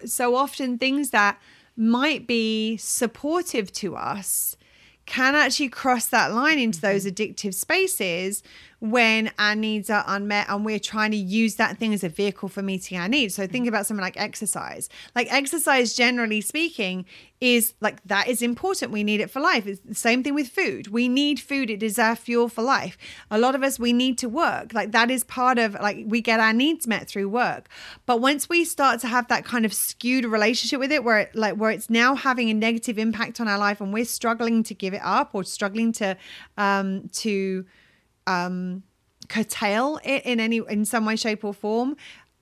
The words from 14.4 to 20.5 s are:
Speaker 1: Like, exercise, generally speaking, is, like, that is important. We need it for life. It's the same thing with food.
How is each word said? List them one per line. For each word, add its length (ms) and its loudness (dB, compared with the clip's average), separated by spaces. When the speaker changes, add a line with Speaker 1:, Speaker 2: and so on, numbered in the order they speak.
Speaker 1:
Like, 160 0
exercise, 640 2
generally 460 2
speaking, 640 -4
is, 400 4
like, 240 -4
that 220 0
is 140 0
important. 500 -2
We 120 -2
need 180 2
it 100 -4
for 80 -6
life. 260 2
It's 140 -8
the 160 -14
same 280 2
thing 120 -2
with 140 -2
food. 400 -2